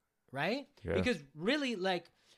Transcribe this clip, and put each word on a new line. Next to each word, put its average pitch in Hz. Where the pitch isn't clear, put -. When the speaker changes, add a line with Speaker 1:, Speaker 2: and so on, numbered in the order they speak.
Speaker 1:
right? 196
Speaker 2:
Yeah. 85
Speaker 1:
Because 190
really, 247
like, 180